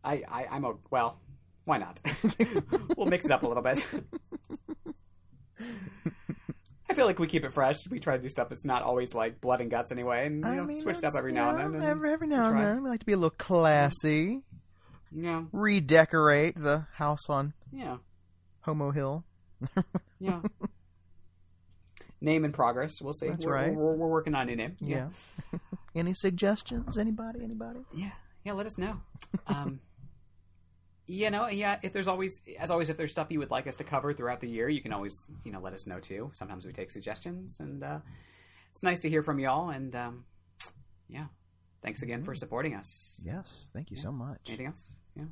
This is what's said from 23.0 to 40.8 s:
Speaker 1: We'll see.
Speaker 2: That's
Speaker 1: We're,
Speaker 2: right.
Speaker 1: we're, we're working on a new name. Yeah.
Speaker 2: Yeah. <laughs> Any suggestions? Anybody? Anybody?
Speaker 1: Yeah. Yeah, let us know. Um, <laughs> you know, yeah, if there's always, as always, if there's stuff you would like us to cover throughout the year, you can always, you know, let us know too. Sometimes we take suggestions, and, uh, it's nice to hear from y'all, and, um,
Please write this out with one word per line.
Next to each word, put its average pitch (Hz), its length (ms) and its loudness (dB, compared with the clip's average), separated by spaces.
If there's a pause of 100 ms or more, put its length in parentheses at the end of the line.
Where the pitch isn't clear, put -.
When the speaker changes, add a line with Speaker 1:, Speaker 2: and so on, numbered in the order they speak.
Speaker 1:
We'll 139 120 -6
see. 139 160 -2
Speaker 2:
That's 160 160 -4
Speaker 1:
We're, 143 80 2
Speaker 2:
right. 139 200 2
Speaker 1:
we're, 156 200 2
we're 160 160 0
working 160 260 2
on 135 60 2
a 123 60 0
new 120 100 -2
name. 131 240 -4
Yeah. 139 260 -4 (460)
Speaker 2:
Yeah. 175 60 -6 (180)
<laughs> - 180 -16
Any 170 180 0
suggestions? 202 840 0
Anybody? 226 440 -2
Anybody? 226 380 -10 (160)
Speaker 1:
Yeah. 196 160 -6 (320)
Yeah, 202 100 -6
let 202 120 -4
us 214 120 -8
know. 196 220 -4 (480)
Um, 143 320 -2 (600)
<laughs> - 680 -20
you 202 240 0
know, 214 160 0
yeah, 202 340 0
if 185 120 -6
there's 196 160 0
always, 190 320 -2 (180)
as 165 120 -4
always, 170 180 2
if 156 80 -2
there's 151 140 -2
stuff 156 180 -2
you 156 100 -2
would 139 120 -2
like 127 160 0
us 131 100 -8
to - 80 -8
cover 143 280 0
throughout 123 280 -4
the 120 80 -6
year, 113 180 0
you 147 140 0
can 110 100 -8
always, 101 240 -6 (300)
you 107 80 -10
know, 92 80 -10
let 92 100 -8
us 95 160 -10
know 92 140 -8
too. 107 320 -8
Sometimes 92 340 -10
we 90 60 -12
take 95 180 -8
suggestions, 135 720 -10
and, 139 200 -10
uh, 147 180 -8 (720)
it's - 120 -10
nice 180 180 2
to 156 80 -2
hear 156 140 4
from 143 160 -2
y'all, 143 300 0
and, 135 260 -8
um, 120 300 -8 (840)